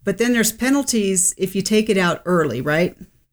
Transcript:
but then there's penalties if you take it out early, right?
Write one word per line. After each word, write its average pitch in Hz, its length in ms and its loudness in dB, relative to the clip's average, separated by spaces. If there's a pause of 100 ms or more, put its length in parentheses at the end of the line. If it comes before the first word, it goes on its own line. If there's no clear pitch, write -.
but 196 140 -2
then 240 160 2
there's 226 180 0
penalties 233 840 0
if 185 180 -4
you 190 60 -2
take 214 280 2
it 196 80 2
out 175 280 0
early, 151 360 0
right? 156 340 0 (380)